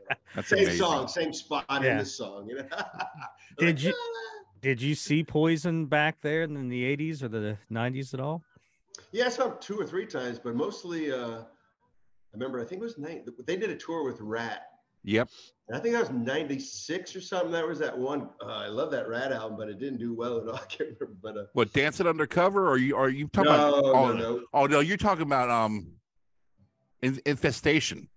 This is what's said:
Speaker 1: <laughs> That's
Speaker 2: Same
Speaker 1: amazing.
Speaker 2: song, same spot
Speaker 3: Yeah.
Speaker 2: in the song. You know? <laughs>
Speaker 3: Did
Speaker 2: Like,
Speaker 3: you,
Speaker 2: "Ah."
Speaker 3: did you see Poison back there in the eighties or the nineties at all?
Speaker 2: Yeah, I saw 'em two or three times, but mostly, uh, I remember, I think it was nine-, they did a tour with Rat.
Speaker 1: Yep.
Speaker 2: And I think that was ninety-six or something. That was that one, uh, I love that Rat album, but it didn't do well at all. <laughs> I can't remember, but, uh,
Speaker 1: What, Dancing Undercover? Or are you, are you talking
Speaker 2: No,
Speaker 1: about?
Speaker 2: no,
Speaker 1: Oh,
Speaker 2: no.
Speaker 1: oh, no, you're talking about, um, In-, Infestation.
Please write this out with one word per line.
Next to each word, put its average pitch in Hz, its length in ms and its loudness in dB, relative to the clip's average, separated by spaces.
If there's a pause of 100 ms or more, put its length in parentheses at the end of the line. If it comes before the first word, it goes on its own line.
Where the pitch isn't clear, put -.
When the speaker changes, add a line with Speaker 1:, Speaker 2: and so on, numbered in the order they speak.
Speaker 1:
<laughs> - 260 -10
That's 202 120 -4
Speaker 2:
Same - 120 4
Speaker 1:
amazing. 175 200 4
Speaker 2:
song, 151 300 2
same 160 240 -2
spot - 360 -4
Speaker 3:
Yeah. 135 240 2
Speaker 2:
in 107 40 2
the 104 80 0
song. 101 420 -10
You 120 100 -10
know? 135 120 -8
<laughs> - 880 -10
Speaker 3:
Did 170 200 6
Speaker 2:
Like, 131 60 -4
Speaker 3:
you, 185 100 2
Speaker 2:
"Ah." 453 500 -8 (180)
Speaker 3:
did 131 200 0
you 147 140 0
see 156 280 0
Poison 165 640 0
back 151 340 0
there 156 220 0
in 143 260 -6
the 123 160 -2
eighties 143 380 -2
or 123 40 -4
the 107 300 -4 (120)
nineties 127 440 -4
at 127 80 -6
all? 156 220 -6 (680)
Speaker 2:
Yeah, 233 140 0
I 254 40 0
saw 240 220 0
'em - 80 -10
two 208 200 -8
or 170 60 -2
three 190 200 -4
times, 123 340 -6
but 117 160 -4
mostly, 156 560 -4
uh, 117 300 -6
I 113 40 -16 (880)
remember, 123 280 -6
I 117 40 -6
think 185 160 -8
it 226 40 -6
was 233 120 -10
nine-, 147 280 -10 (200)
they 180 120 -2
did 202 120 -2
a 151 60 -6
tour 165 300 -6
with 131 160 -6
Rat. 110 400 -6 (420)
Speaker 1:
Yep. 107 260 2 (400)
Speaker 2:
And 120 80 -4
I - 40 -6
think 233 140 0
that 233 60 4
was - 100 -2
ninety-six 139 1040 -4
or 185 60 -12
something. 180 300 -2
That 165 160 0
was 151 120 -4
that 127 180 -2
one, 135 320 -2 (120)
uh, - 60 -14
I 104 200 -8
love 123 240 -2
that 131 180 -2
Rat 127 220 -2
album, 113 260 -6
but 107 120 -6
it 98 100 -10
didn't 131 200 -6
do 117 140 -4
well 117 260 -2
at 107 80 -6
all. 113 80 -4
<laughs> 110 60 -8
I - 80 -14
can't 123 200 -6 (100)
remember, 107 220 -10
but, 107 160 -10
uh, 104 60 -6 (100)
Speaker 1:
What, 117 200 4
Dancing 151 340 2
Undercover? 175 600 4
Or 151 40 6
are 131 60 6
you, 131 180 4
are 131 140 4
you 139 180 -2
talking 147 240 6
Speaker 2:
No, 151 160 8 (120)
Speaker 1:
about? 139 60 6
Speaker 2:
no, 135 80 6
Speaker 1:
Oh, 127 200 8
Speaker 2:
no. 117 300 -2 (100)
Speaker 1:
oh, 139 120 6
no, 147 140 6
you're 170 180 4
talking 190 260 2
about, 135 260 2
um, 107 420 2 (1080)
In-, 135 240 0
Infestation. 147 920 2